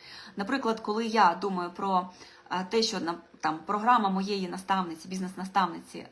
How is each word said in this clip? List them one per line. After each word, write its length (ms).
Наприклад, 440
коли 260
я 340
думаю 300
про, 400
е, 200
те, 120
що 180
на-, 180
там, 260
програма 440
моєї 380
наставниці, 600
бізнес-наставниці 1040